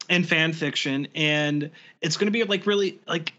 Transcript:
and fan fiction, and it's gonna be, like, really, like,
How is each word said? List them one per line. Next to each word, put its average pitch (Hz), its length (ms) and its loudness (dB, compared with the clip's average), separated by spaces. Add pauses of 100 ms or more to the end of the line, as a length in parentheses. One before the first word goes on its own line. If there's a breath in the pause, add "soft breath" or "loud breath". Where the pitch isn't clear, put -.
and 175 180 2
fan 160 260 2
fiction, 143 640 -2
and 151 560 0 (300 loud breath)
it's 165 160 -2
gonna 208 140 2
be, 226 120 2
like, 196 220 -2
really, 202 420 0
like, 165 320 -4